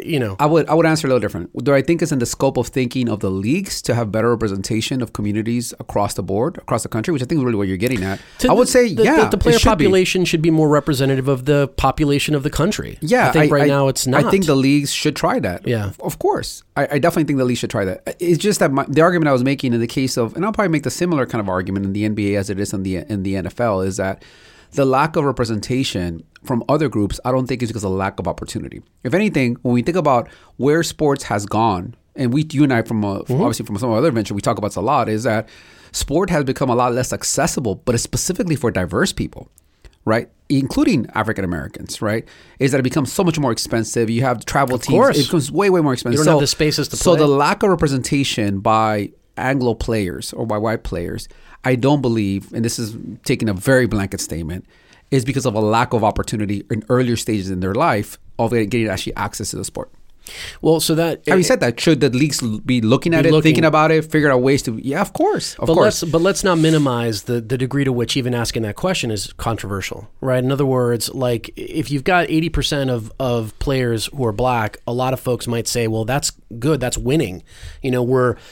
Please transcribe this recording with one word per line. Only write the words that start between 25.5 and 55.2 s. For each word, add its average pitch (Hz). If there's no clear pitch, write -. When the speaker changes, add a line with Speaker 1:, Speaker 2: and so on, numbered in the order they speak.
Speaker 2:
from 120
other 147
groups, 104
I 123
don't 127
think 123
is 120
because 107
of 98
lack 95
of 95
opportunity. -
If 123
anything, 151
when 123
we 123
think 165
about 143
where 147
sports 151
has 101
gone, 107
and 120
we, 151
you 139
and 135
I, 113
from 110
a, 98
from -
Speaker 1:
Mm-hmm. 156
Speaker 2:
obviously 113
from 104
some 113
other 123
venture, 113
we 101
talk 117
about 101
this -
a -
lot, 120
is 110
that 113
sport 170
has 151
become 131
a 117
lot 123
less 123
accessible, 135
but -
it's 117
specifically 180
for 117
diverse 95
people, -
right? 110
Including 143
African 107
Americans, -
right? 110
Is 131
that 120
it 127
becomes 127
so 196
much 160
more 139
expensive. 113
You 117
have 123
travel 139
Speaker 1:
Of 123
Speaker 2:
teams. 139
Speaker 1:
course. 220
Speaker 2:
It 143
becomes 143
way, 196
way 185
more 143
expensive. 120
Speaker 1:
You 156
don't -
have 151
Speaker 2:
So, 139
Speaker 1:
the 135
spaces 151
to -
Speaker 2:
so -
Speaker 1:
play. 165
Speaker 2:
the 151
lack 143
of 214
representation 135
by 110
Anglo 123
players 101
or 123
by 104
white 110
players, 87
I 131
don't 131
believe, 101
and 113
this 113
is 113
taking 123
a 104
very 123
blanket 98
statement, 82
is 135